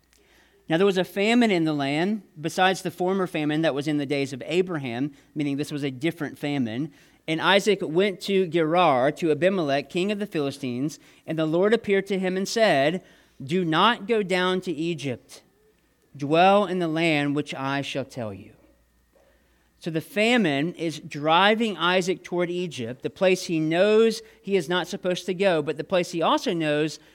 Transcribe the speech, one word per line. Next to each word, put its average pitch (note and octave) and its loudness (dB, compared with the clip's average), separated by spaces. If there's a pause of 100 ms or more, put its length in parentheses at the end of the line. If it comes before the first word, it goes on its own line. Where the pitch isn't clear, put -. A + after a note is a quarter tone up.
(680)
"Now D#3+ 2
there F#3+ 4
was F#3+ 4
a F#3 4
famine A3 2
in E3+ 2
the D#3 2
land, D#3 0 (180)
besides F#3 0
the F3 -6
former F#3 -2
famine D3+ -2
that D3+ 2
was C#3+ -4
in D3+ 0
the C#3+ -2
days C#3 -2
of B2+ -10
Abraham," D3 -2 (240)
meaning C#3+ -2
this D3 -6
was C#3+ -6
a C#3+ -4
different D3 -6
famine. C#3 -4 (360)
"And D#3+ -4
Isaac G3 4
went F3+ 0
to F#3+ 0
Gerar, D#3 2
to D#3+ -2
Abimelech, D3 0
king F#3 -2
of G#3 -4
the G#3 -8
Philistines, C#3 -4 (260)
and D#3+ -6
the D#3+ 0
Lord F3+ 2
appeared G3+ 0
to G3 -2
him F#3 -2
and F#3+ -4
said, E3+ 2 (420)
'Do E3+ 0
not F#3+ 2
go A3 0
down F#3 0
to F#3 -6
Egypt. C#3+ -6 (720)
Dwell F3 4
in F3+ -4
the F3 -2
land D#3 0
which D3 -4
I C3+ -4
shall C3+ -6
tell A2+ -10
you.'" G2 -16 (1300)
So - -8
the D#3+ -2
famine F3+ 0
is D#3 -6
driving F3+ 2
Isaac F3+ 0
toward F3 -4
Egypt, C#3 -8
the D3+ -6
place F#3 2
he E3 -2
knows G#3+ 4 (220)
he G3 -2
is D#3+ 0
not F3 -2
supposed F3+ -4
to G3 -2
go, F3 2
but D3+ -6
the E3 -6
place F3 -2
he E3 -2
also B3 2
knows D#3 -2 (160)